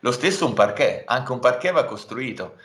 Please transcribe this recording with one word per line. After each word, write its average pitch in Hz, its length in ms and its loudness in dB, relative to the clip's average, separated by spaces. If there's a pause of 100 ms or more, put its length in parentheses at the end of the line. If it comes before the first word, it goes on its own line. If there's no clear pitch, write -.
Lo 120 100 0
stesso 170 340 0
un 120 80 0
parquet, 104 540 2
anche 131 260 -2
un 117 60 -6
parquet 123 340 2
va 151 100 4
costruito. 113 800 -8